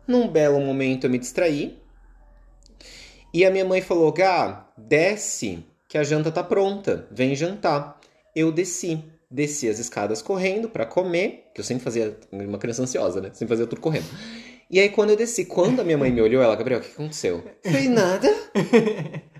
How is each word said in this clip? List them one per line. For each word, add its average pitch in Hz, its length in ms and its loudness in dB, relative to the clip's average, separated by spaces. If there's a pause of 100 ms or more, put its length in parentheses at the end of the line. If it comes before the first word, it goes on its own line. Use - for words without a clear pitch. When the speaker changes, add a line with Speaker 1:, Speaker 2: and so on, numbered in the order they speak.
Speaker 1:
Num 240 220 2
belo 151 320 4
momento 135 440 -2
eu 131 60 2
me 127 80 0
distraí. 160 600 -2 (1600)
E 170 100 6
a 190 60 6
minha 190 140 2
mãe 185 160 2
falou: 170 320 4
"Gá, 151 540 0 (100)
desce 120 880 -2 (240)
que 151 100 -4
a 151 60 2
janta 156 260 0
tá 175 120 -2
pronta, 202 680 -2
vem 131 240 0
jantar." 160 640 -2 (360)
Eu 160 180 2
desci. 165 520 -4 (260)
Desci 143 380 -4
as 104 100 -2
escadas 110 440 -6
correndo 196 480 -4
pra - 160 -4
comer, 180 680 -2
que - 60 -12
eu 104 40 -8
sempre 123 200 -4
fazia, 113 320 -4 (160)
uma 101 240 -8
criança 117 260 -6
ansiosa, 127 380 -2
né? 95 140 -8
Sempre 113 140 -6
fazia 117 180 0
tudo - 160 -8
correndo. 143 240 -2 (640)
E 185 100 4
aí, 202 80 6
quando 208 220 2
eu 208 60 4
desci, 233 280 -2
quando 233 360 2
a 202 40 0
minha 160 140 2
mãe 131 120 2
me 120 120 2
olhou, 120 200 6
ela: 110 140 4
"Gabriel, 117 240 -2
o - 20 -10
que - 60 -16
que - 60 -20
aconteceu?" 147 500 -4 (180)
Eu 190 100 -2
falei: 269 160 2
"Nada." 202 400 4 (260)
Speaker 2:
<laughs> 208 680 0 (180)